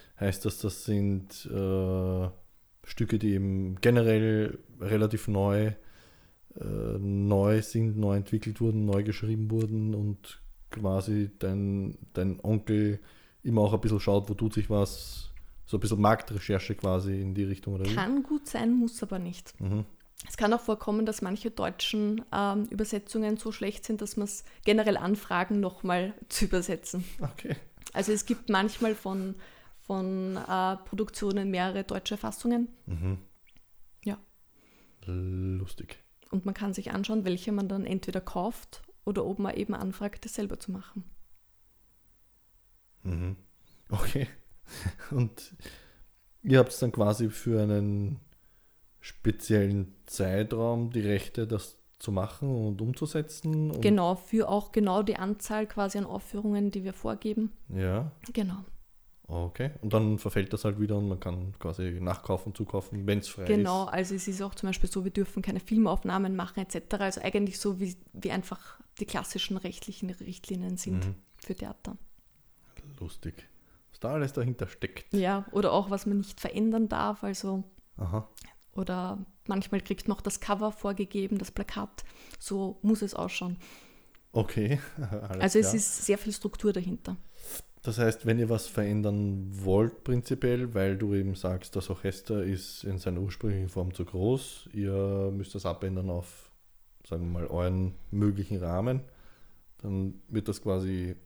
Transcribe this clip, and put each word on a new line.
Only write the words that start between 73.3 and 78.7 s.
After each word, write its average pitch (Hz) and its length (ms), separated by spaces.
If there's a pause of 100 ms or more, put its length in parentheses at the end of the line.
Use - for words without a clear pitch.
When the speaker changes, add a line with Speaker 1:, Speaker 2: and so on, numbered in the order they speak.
Speaker 1:
Was - 100
da 113 120
alles 143 200
dahinter 123 360
steckt. - 440
Speaker 2:
Ja, 196 380
oder 202 220
auch, 196 180
was 196 160
man 202 120
nicht - 220
verändern 220 480
darf, 208 360
also 190 400 (320)
Speaker 1:
Aha. 98 320 (460)